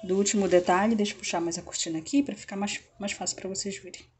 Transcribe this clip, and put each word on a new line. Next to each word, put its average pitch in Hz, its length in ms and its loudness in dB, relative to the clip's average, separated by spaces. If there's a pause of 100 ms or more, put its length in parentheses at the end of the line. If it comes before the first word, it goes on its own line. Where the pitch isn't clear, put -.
Do 185 120 2
último 202 300 4
detalhe, 180 460 6
deixa 208 200 0
eu - 40 -12
puxar - 240 -2
mais 170 160 -2
a 175 60 -10
cortina - 340 -4
aqui 277 240 2
pra 240 140 -2
ficar - 200 -12
mais, 208 240 -2 (200)
mais 202 120 -4
fácil - 240 -6
pra - 140 -8
vocês 190 300 -6
verem. 180 220 -16 (180)